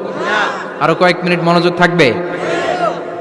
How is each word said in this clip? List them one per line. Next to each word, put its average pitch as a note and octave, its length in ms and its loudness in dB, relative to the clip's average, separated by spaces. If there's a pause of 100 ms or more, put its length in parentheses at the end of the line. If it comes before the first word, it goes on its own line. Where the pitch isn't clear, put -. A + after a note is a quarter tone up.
(800)
আরো D#3 140 2
কয়েক F3+ 300 4
মিনিট F3 180 0
মনোযোগ E3+ 340 2
থাকবে? E3+ 360 4 (1080)